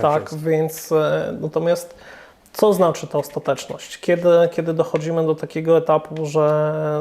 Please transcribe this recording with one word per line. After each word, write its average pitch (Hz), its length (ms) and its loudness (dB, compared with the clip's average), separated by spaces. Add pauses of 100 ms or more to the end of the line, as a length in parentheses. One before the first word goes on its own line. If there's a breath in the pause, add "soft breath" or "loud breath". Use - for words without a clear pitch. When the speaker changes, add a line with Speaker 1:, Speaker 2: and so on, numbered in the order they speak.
Speaker 1:
tak? 151 200 2
Speaker 2:
jest. 156 220 -10
Speaker 1:
Więc, 160 480 -2
e, 156 480 0
natomiast 165 540 -2 (580 loud breath)
co 214 200 4
znaczy 175 340 0
ta 147 120 -4
ostateczność? - 800 -6
Kiedy, 175 300 0 (240)
kiedy 165 220 -2
dochodzimy 160 520 -2
do 156 80 2
takiego 160 440 2
etapu, 156 480 0
że, 151 460 2 (280)